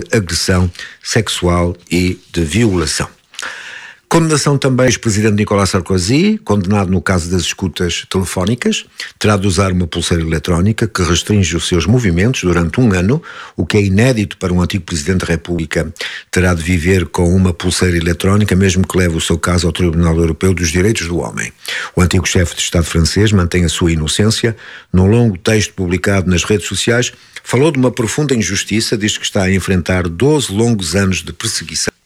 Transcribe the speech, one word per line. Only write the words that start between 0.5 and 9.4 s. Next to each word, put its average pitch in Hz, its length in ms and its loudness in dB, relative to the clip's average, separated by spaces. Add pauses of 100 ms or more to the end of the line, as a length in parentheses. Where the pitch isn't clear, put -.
sexual 87 760 -2 (140)
e 90 260 0 (160)
de 85 120 0
violação. 82 640 0 (1000)
Condenação 156 500 2
também 127 300 2
do 120 40 4
ex-presidente 107 440 2
Nicolas 101 360 2
Sarkozy, 113 720 0
condenado 101 440 0
no 92 140 0
caso 87 260 0
das 87 140 0
escutas - 640 -4
telefónicas. 95 760 -2 (340)
Terá 104 180 2
de 95 80 -2